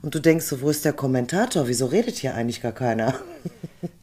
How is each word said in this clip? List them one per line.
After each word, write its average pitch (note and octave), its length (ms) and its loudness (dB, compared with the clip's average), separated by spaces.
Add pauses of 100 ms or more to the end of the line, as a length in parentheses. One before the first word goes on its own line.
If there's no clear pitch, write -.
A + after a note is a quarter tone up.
und D3 120 -6
du D#3 60 -2
denkst D#3+ 260 6
so, C3 160 -4
wo C#3+ 80 2
ist D3+ 140 0
der D3+ 100 2
Kommentator? C3+ 760 0
Wieso B2 180 0
redet G#3 320 0
hier B2+ 180 -4
eigentlich A#2 260 -4
gar A2+ 120 -4
keiner? A2+ 460 0
<laughs> - 40 -14 (800)